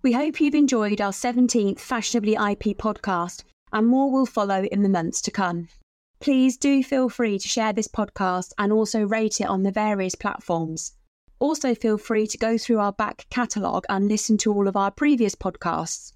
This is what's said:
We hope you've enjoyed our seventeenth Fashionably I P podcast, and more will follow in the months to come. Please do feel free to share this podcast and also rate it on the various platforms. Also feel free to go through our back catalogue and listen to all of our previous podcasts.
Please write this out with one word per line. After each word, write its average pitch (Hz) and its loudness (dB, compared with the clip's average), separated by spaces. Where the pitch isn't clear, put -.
We 262 2
hope 302 0
you've 294 4
enjoyed 220 2
our 196 -2
seventeenth 240 2
Fashionably 214 0
I 208 0
P 202 -4
podcast, 185 -4
and 214 2
more 269 4
will 262 4
follow 196 -2
in 202 -2
the 196 4
months 170 -2
to - -6
come. 175 -4
Please 262 2
do 277 2
feel 262 0
free 214 -2
to - -8
share 220 -2
this 214 -2
podcast 185 -4
and 208 0
also 214 2
rate 220 -2
it 196 -2
on 190 0
the 196 2
various 196 -2
platforms. 165 -6
Also 285 0
feel 214 0
free 214 0
to - -10
go 226 0
through 220 0
our 202 0
back - -6
catalogue 202 -2
and 196 0
listen 214 2
to 214 2
all 202 2
of 196 -2
our 196 2
previous 247 2
podcasts. - -6